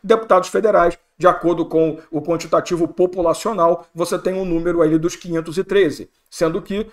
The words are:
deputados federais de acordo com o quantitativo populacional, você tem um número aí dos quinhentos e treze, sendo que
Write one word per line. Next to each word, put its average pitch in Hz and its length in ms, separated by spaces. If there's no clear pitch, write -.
deputados 202 460
federais 196 500
de 156 80
acordo 170 380
com 160 340
o 151 100
quantitativo 165 640
populacional, 180 1080
você 175 240
tem 185 160
um 190 100
número 170 380
aí 156 160
dos 165 180
quinhentos 165 400
e 185 80
treze, 175 460
sendo 170 300
que 202 320